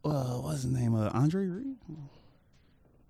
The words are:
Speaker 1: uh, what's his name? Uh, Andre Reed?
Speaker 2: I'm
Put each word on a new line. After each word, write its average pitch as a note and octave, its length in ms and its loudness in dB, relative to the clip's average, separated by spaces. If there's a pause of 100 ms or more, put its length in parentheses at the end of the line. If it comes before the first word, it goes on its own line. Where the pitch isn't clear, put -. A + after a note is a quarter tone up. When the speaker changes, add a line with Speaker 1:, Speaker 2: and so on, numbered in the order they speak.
Speaker 1:
uh, C3+ 320 0
what's C#3+ 240 -4
his C3 100 0
name? A#2+ 220 2
Uh, G#2+ 160 2
Andre D#3+ 380 2
Reed? B3+ 280 -4 (140)
Speaker 2:
I'm D#3 80 -12 (1120)